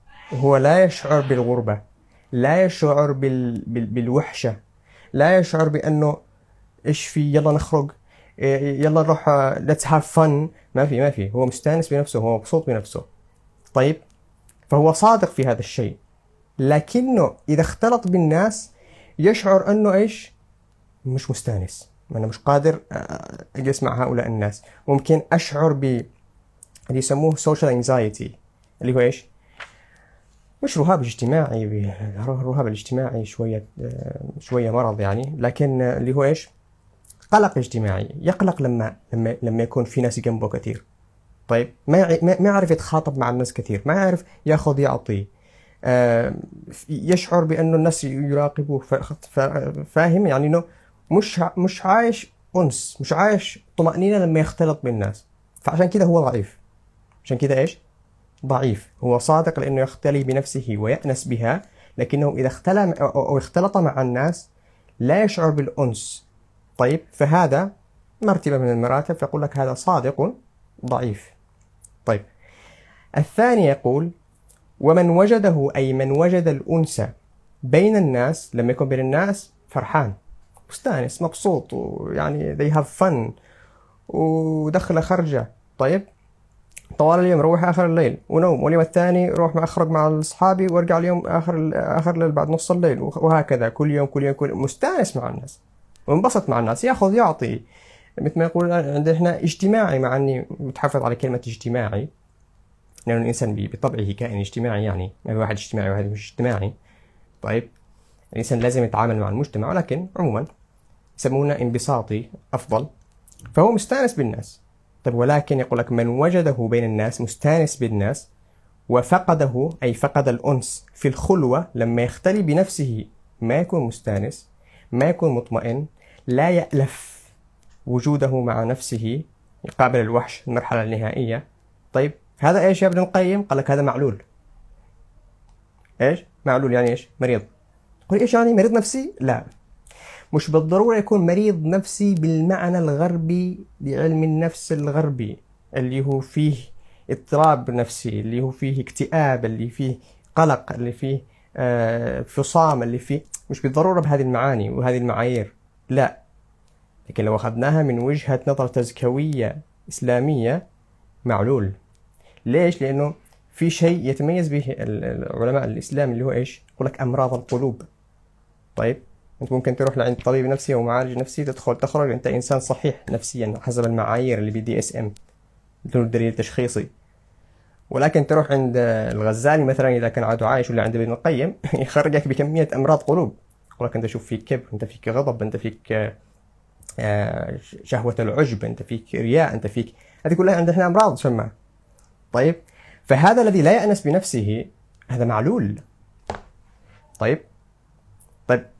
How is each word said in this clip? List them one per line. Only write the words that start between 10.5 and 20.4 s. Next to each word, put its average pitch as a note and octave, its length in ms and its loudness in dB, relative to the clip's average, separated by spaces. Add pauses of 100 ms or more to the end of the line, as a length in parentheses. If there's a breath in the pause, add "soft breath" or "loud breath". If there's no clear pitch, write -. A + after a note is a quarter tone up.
ما C3 100 4
في، C#3 140 0
ما C#3+ 100 2
في. G2+ 240 -4
هو B2+ 120 0
مستانس D3+ 480 -2
بنفسه، C#3+ 260 -2
هو A2+ 180 0
مبسوط D#3 300 -2
بنفسه. A2+ 380 -6 (680)
طيب؟ C#3+ 280 2 (680)
فهو D3+ 240 6
صادق G#3 360 4
في C3+ 160 -2
هذا A#2+ 140 0
الشيء. - 380 -6 (640)
لكنه D3+ 760 2 (140)
إذا D3+ 120 2
اختلط A3+ 460 0
بالناس F3+ 640 0 (480 soft breath)
يشعر F#3+ 520 4
أنه G#3 220 4
إيش؟ G#3 400 0 (720)